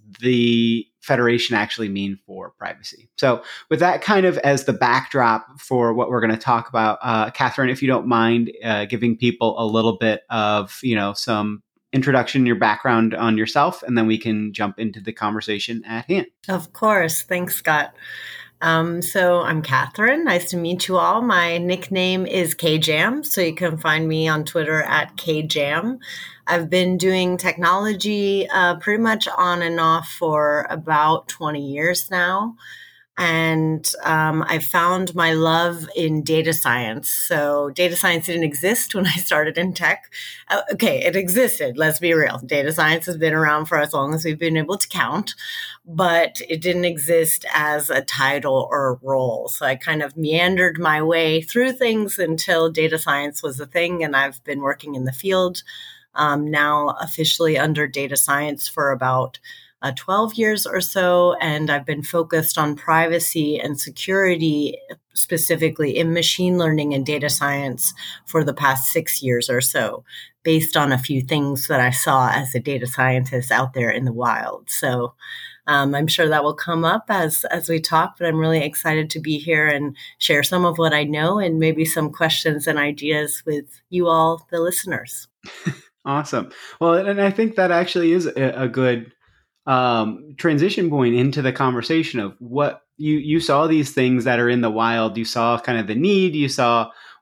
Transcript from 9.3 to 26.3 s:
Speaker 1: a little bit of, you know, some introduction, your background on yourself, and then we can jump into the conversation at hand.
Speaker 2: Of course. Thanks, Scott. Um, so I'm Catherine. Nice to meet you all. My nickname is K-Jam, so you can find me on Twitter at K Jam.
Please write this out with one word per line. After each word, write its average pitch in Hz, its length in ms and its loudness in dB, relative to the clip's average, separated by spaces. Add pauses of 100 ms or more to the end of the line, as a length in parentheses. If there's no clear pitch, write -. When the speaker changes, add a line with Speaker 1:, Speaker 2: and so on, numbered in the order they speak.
Speaker 1:
a - 20 0
little 110 320 2
bit 107 320 0
of, 104 540 0
you 123 140 0
know, 101 160 -2
some 104 500 -4 (300)
introduction, 131 540 2
your 120 100 4
background 113 580 2
on 110 240 2
yourself, 143 440 0
and 123 140 -2
then 113 100 4
we 110 120 2
can 107 340 -4
jump 104 260 -6
into 107 220 -6
the 101 120 -10
conversation 107 720 -6
at 113 200 -8
hand. 180 200 -2 (220)
Speaker 2:
Of 180 240 -6
course. 190 500 0
Thanks, 180 340 -4
Scott. - 380 0 (640)
Um, 165 420 0
so 180 380 2
I'm 156 220 0
Catherine. 208 600 0
Nice 175 260 0
to 180 60 -4
meet 175 320 -4
you 185 80 0
all. 180 260 2
My 175 360 2
nickname 185 680 -2
is 175 280 0
K-Jam, 160 680 0
so - 180 -2
you 165 140 0
can 165 240 -2
find 160 300 0
me 160 180 0
on 156 180 0
Twitter 156 380 -2
at 147 340 -2
K 156 260 -2
Jam. 156 580 -2 (460)